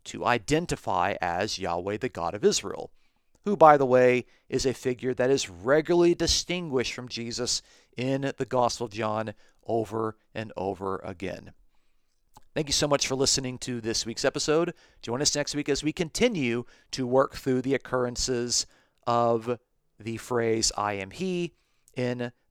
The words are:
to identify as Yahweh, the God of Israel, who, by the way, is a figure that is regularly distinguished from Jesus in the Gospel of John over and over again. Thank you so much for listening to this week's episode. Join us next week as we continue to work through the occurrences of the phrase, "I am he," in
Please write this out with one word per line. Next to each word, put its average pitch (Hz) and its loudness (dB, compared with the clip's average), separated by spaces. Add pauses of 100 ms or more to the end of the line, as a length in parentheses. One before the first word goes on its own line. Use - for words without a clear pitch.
to 90 -6
identify 113 0
as 90 -2
Yahweh, 90 -2
the 127 -4
God 85 -4
of 107 -10
Israel, - 0 (540)
who, 208 0
by 151 10
the 139 4
way, 127 6 (240)
is 127 0
a 127 0
figure 123 -4
that 123 2
is 135 2
regularly 151 4
distinguished 165 -2
from 123 -12
Jesus 117 -4 (340)
in 135 -2
the 131 -4
Gospel 120 0
of 107 -8
John 107 -4 (300)
over 110 -2 (160)
and 110 -8
over 95 -4
again. 92 -10 (1000)
Thank 151 -2
you 143 -4
so 151 2
much 143 2
for 135 -2
listening 131 0
to 123 -6
this 113 -4
week's 113 -4
episode. 160 0 (280)
Join 120 -4
us 139 0
next 143 -4
week 147 -4
as 139 0
we 156 -2
continue 151 -2 (260)
to 131 -4
work 131 2
through 127 0
the 131 0
occurrences 123 -2 (400)
of 117 2 (400)
the 113 -8
phrase, 113 0
"I 104 0
am 98 -8
he," 175 -4 (400)
in 123 -4 (200)